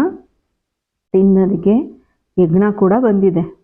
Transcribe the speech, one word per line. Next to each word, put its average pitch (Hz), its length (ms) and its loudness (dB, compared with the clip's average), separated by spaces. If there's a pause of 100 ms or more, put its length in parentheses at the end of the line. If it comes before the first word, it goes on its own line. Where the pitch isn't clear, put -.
(1120)
ತಿನ್ನೋದಕ್ಕೆ 190 640 0 (640)
ಹೆಗ್ಣ 185 340 2
ಕೂಡ 196 280 0
ಬಂದಿದೆ 196 640 -2